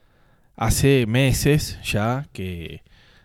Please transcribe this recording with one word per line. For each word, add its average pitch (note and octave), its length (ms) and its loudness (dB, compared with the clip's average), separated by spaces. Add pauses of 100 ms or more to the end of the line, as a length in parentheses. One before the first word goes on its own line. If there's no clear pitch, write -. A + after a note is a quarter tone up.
(540)
Hace C3 540 2
meses C3+ 760 0
ya A#2+ 500 -4
que F2 520 -12 (400)